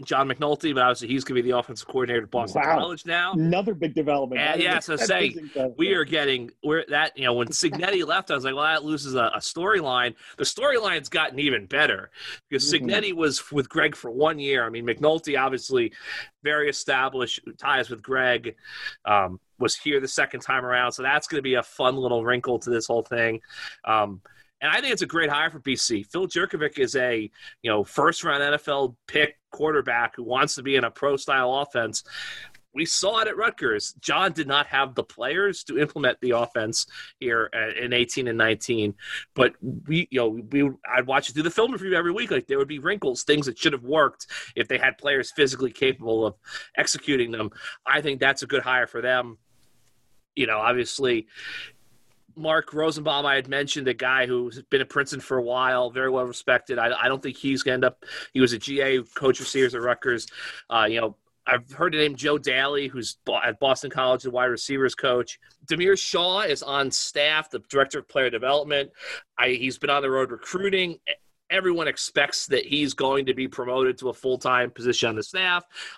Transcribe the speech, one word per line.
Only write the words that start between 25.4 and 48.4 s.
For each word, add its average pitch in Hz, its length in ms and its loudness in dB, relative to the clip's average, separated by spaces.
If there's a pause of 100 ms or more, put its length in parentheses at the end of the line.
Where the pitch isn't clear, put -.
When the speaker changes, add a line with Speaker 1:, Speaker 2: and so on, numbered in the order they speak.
Speaker 1:
for 151 80 -14
B 127 180 -2
C. 104 260 -2
Phil 185 240 -4
Jurkovec 170 520 -2
is 127 180 0
a, 117 340 0 (300)
you 117 100 -2
know, 104 140 2
first-round 147 580 2
N 143 120 2
F 147 140 -2
L 139 280 0 (100)
pick 151 320 2 (120)
quarterback 131 680 0
who 123 80 -10
wants 131 300 0
to 131 80 -8
be 135 140 2
in 123 80 4
a 113 60 -2
pro-style 139 640 0
offense. 120 460 -2 (720)
We 160 140 -2
saw 214 340 0
it 214 80 0
at 202 80 -4
Rutgers. 147 640 -2
John 170 320 0
did 151 160 -4
not 143 200 2
have 135 260 0
the 117 100 0
players 165 600 -2
to 131 140 -4
implement 147 440 0
the 127 80 2
offense 117 560 0 (340)
here, 117 340 0
uh, 110 300 -2
in 123 80 -4
eighteen 123 360 0
and 113 100 0
nineteen. 110 560 2 (400)
But - 260 2
we, 147 500 -2
you 131 100 0
know, 113 80 2 (220)
we, 143 200 2 (200)
I'd 127 160 2
watch 135 220 0
it 123 60 -10
through 151 80 0
the 165 80 -2
film 226 220 2
review 190 200 -6
every 170 200 2
week. 226 180 -4
Like, 135 160 0
there 139 120 0
would 139 80 2
be 147 120 -8
wrinkles, 151 460 -2
things 147 220 4
that 120 120 -6
should 151 160 2
have 120 100 -8
worked 139 420 2 (300)
if 120 120 0
they 127 100 0
had 131 180 2
players 139 360 -2
physically 131 380 2
capable 113 540 0
of 104 100 -2 (440)
executing 135 520 0
them. 110 200 -6 (340)
I 139 160 2
think 139 200 -4
that's 135 220 2